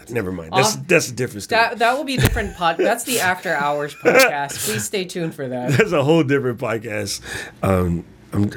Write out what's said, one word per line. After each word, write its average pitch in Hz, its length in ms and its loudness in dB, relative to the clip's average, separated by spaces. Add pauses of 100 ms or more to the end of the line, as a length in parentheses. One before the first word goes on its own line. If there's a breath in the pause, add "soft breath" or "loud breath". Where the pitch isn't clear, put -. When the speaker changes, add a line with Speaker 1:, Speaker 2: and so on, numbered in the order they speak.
Speaker 1:
never 107 240 -2
mind. 82 220 -8
That's, 110 220 2
Speaker 2:
Uh, 135 120 -10
Speaker 1:
that's 160 220 4
a - 20 -10
different 123 320 -4
story. 226 160 2
Speaker 2:
that, 233 180 0
that 240 180 2
will 294 80 -4
be 262 120 -4
a 247 40 2
different 214 360 0
pod-, 170 220 0
that's 226 260 0
the 247 160 -2
After 180 340 -2
Hours 147 400 -2
Speaker 1:
<laughs> - 80 -20
Speaker 2:
podcast. 170 640 2
Please 214 180 -4
stay 190 200 -4
tuned 170 300 -6
for 139 120 -8
that. 123 260 -2
Speaker 1:
That's 143 200 4
a 151 100 2
whole 160 220 4
different 127 340 0
podcast. 107 640 -4 (420 loud breath)
Um, 90 420 2 (280)
I'm, 104 240 0